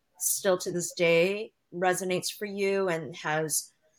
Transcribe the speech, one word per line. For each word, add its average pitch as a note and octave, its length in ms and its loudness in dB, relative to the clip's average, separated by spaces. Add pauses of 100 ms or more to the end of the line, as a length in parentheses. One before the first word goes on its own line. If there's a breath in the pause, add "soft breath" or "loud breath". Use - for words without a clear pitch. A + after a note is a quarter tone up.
(200)
still - 400 0
to F#3+ 120 -6
this F3 220 -4
day F3+ 580 2 (240)
resonates F#3 580 0
for G#3+ 120 -8
you G3 420 0
and E3 300 -2
has D#3 540 -2 (280)